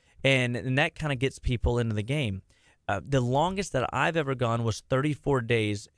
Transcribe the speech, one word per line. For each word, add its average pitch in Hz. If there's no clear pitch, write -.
And, 127
and 131
that 160
kinda 147
gets 131
people 120
into 113
the 107
game. 113
Uh, 101
the 135
longest 160
that 131
I've 160
ever 135
gone 117
was 113
thirty-four 135
days, 110